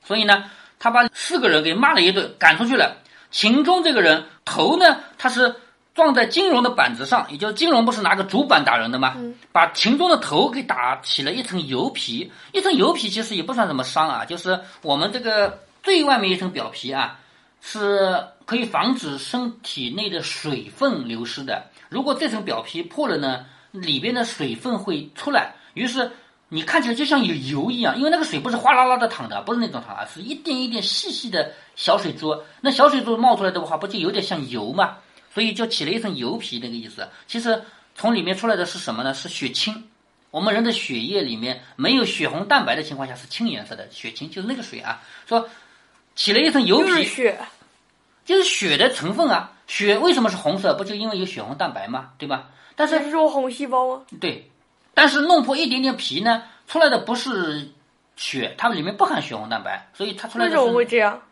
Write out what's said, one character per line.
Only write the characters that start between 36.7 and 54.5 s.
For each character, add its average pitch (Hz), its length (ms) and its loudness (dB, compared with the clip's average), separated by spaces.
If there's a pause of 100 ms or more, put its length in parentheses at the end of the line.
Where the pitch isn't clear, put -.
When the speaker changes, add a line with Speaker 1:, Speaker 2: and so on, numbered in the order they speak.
Speaker 1:
意 113 140 -12
思。 - 200 -14 (180)
其 233 140 -6
实 226 220 0 (320)
从 226 200 0
里 185 80 0
面 190 140 -2
出 226 100 -4
来 220 100 2
的 175 100 -2
是 180 120 -10
什 123 160 -6
么 117 80 -6
呢？ 135 120 -2
是 - 140 -12
血 - 200 -6
清。 214 400 -6 (420)
我 156 100 -6
们 208 120 2
人 220 100 2
的 226 100 0
血 131 260 -4
液 170 240 -2
里 117 140 -6
面 123 260 -6 (140)
没 160 180 2
有 254 100 2
血 170 240 -2
红 180 180 -4
蛋 262 200 2
白 120 100 0
的 156 60 -6
情 151 160 -10
况 135 100 -8
下 127 60 -12
是 - 140 -18
青 233 200 -4
颜 110 160 -6
色 113 100 -16
的， 101 160 -16
血 - 220 -12
清 151 160 -12
就 190 140 -12
是 208 60 -6
那 269 60 -4
个 247 80 -10
水 113 180 -14
啊。 - 200 -10 (260)
说 226 220 0 (640)
起 - 200 0
了 359 60 6
一 311 100 4
层 262 160 4
油 196 140 6
皮， 381 80 4
Speaker 2:
就 359 60 4
是 311 100 2
血。 233 340 0 (880)
Speaker 1:
就 359 100 2
是 370 80 6
血 151 320 0
的 233 140 6
成 208 240 -4
分 330 160 2
啊。 - 220 -2 (140)
血 202 320 2
为 330 160 4
什 262 80 2
么 208 80 2
是 185 60 -6
红 190 200 -2
色？ 190 180 2
不 - 80 -4
就 202 120 -6
因 214 160 -6
为 196 80 -6
有 185 80 -2
血 - 160 -10
红 120 120 -10
蛋 156 180 -4
白 101 160 -10
吗？ 131 280 -10
对 147 100 -12
吧？ 135 200 -6 (280)
但 302 140 0
是 311 100 0
Speaker 2:
你 285 60 -2
是 294 60 -6
说 311 180 4
红 262 220 -2
细 262 160 -8
胞 254 300 0
吗？ 269 60 -18 (160)
Speaker 1:
对， 151 320 -8 (440)